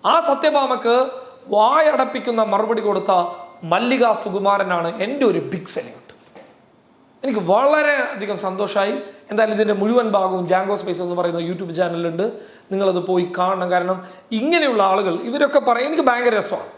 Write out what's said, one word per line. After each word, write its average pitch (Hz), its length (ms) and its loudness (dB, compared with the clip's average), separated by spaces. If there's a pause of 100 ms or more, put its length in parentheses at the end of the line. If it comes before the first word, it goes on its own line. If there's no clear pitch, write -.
(140)
ആ - 20 4 (160)
സത്യഭാമക്ക് 269 640 0 (600)
വായടപ്പിക്കുന്ന 254 840 2 (140)
മറുപടി 220 320 0
കൊടുത്ത 196 240 0 (600)
മല്ലിക 240 340 2 (180)
സുകുമാരനാണ് 196 680 0 (160)
എൻ്റെ 277 260 -2
ഒരു 165 80 0 (120)
ബിഗ് 170 240 -10
സെലിബ്രിറ്റി. - 300 -12 (1200)
എനിക്ക് 226 180 -2 (120)
വളരെ 294 420 4 (200)
അധികം 202 280 -6
സന്തോഷമായി. 196 500 -2 (380)
എന്തായാലും 214 240 2
ഇതിൻ്റെ 208 240 2
മുഴുവൻ 226 340 2
ഭാഗവും 185 380 0
ജാങ്കോ 196 300 0
സ്പേസ് 175 220 -4
എന്ന് 175 140 -4
പറയുന്ന 170 300 -2
YouTube 175 300 -6
ചാനലിലുണ്ട്, 170 460 -2 (480)
നിങ്ങളത് 190 380 0
പോയി 180 160 2 (120)
കാണണം. 180 360 0
കാരണം 180 240 0 (420)
ഇങ്ങനെയുള്ള 285 420 2 (100)
ആളുകൾ 190 240 0 (140)
ഇവരൊക്കെ 285 380 2
പറയും, 247 220 2
എനിക്ക് 311 200 0
ഭയങ്കര 240 300 2
രസമാണ്. - 380 -6